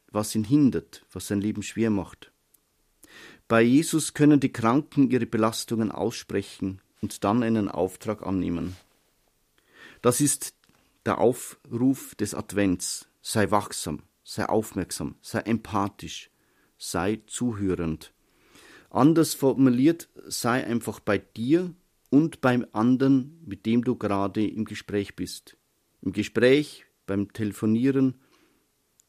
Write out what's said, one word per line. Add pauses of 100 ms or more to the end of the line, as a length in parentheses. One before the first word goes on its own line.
(120)
was
ihn
hindert,
was
sein
Leben
schwer
macht. (1200)
Bei
Jesus
können
die
Kranken
ihre
Belastungen
aussprechen (200)
und
dann
einen
Auftrag
annehmen. (1300)
Das
ist (500)
der
Aufruf
des
Advents. (140)
Sei
wachsam, (220)
sei
aufmerksam,
sei
empathisch, (460)
sei
zuhörend. (800)
Anders
formuliert, (180)
sei
einfach
bei
dir (380)
und
beim
anderen,
mit
dem
du
gerade
im
Gespräch
bist. (460)
Im
Gespräch, (220)
beim
Telefonieren. (920)